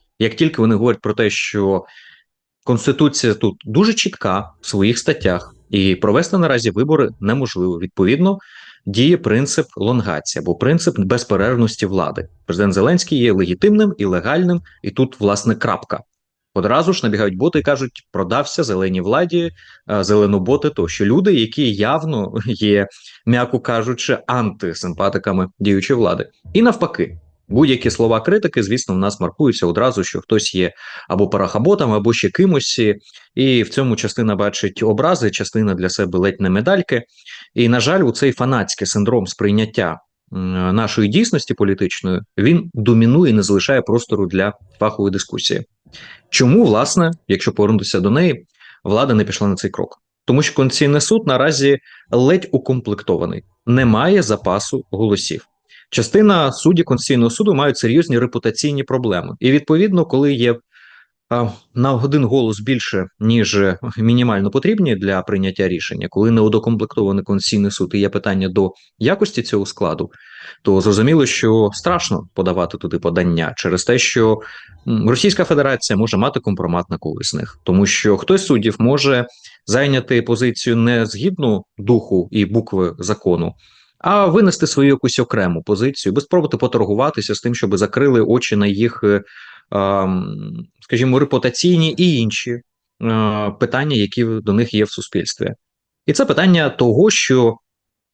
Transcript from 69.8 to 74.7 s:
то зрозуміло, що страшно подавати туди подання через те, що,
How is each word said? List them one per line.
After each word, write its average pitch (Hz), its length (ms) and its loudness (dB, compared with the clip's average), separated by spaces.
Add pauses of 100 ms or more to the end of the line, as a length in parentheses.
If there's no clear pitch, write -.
то 95 180 4
зрозуміло, 113 440 4
що 110 480 2
страшно 170 500 -2 (100)
подавати 90 440 -2
туди 85 220 -6
подання 85 580 0
через 87 260 -2
те, 120 160 2
що, 110 400 2 (480)